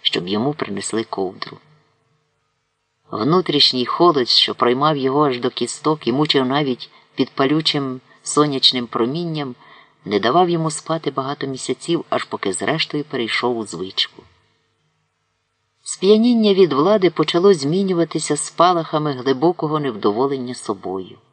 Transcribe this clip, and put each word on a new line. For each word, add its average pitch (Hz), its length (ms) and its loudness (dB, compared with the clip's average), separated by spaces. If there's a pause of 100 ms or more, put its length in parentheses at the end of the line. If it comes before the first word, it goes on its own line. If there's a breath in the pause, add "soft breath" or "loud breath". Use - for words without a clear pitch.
щоб - 260 -4
йому 113 260 -2
принесли 110 500 -6
ковдру. 98 540 -8 (1500)
Внутрішній 135 760 0
холод, - 420 2
що - 260 0
проймав 135 420 2
його 135 300 2
аж 123 140 -2
до 123 100 -2
кісток - 560 -4
і 117 60 0
мучив 143 340 2
навіть 135 440 -2 (240 soft breath)
під 131 160 0
палючим 139 680 0 (220 soft breath)
сонячним 135 640 0
промінням, 143 680 -4 (500 loud breath)
не 101 160 0
давав 165 300 2
йому 160 200 0
спати 156 400 -6
багато 139 360 -6
місяців, 135 640 -4
аж 120 140 -2
поки 98 280 -6
зрештою 143 520 -4
перейшов 120 540 -2
у 107 80 -6
звичку. - 560 -8 (1600)
Сп'яніння 220 720 4
від 180 180 6
влади 180 380 4
почало 175 440 4
змінюватися 165 840 0
спалахами 160 760 0
глибокого 147 680 0
невдоволення 123 720 -2
собою. 95 640 -8 (140)